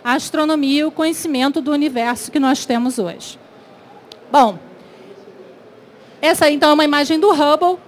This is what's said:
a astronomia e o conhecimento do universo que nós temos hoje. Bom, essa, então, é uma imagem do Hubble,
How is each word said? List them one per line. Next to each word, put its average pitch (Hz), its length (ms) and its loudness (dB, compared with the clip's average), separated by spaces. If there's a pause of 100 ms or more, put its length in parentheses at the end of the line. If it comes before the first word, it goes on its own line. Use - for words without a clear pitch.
a 240 120 -2
astronomia 302 680 0
e 302 60 0
o 311 40 -2
conhecimento 311 720 -2
do 285 140 -2
universo 247 580 -2
que 302 80 -2
nós 269 260 0
temos 247 320 -2
hoje. 175 400 -8 (920)
Bom, 226 260 4 (1600)
essa, 311 280 2
então, 294 220 2
é - 20 4
uma 302 120 2
imagem 294 340 0
do 403 100 4
Hubble, 311 480 2 (100)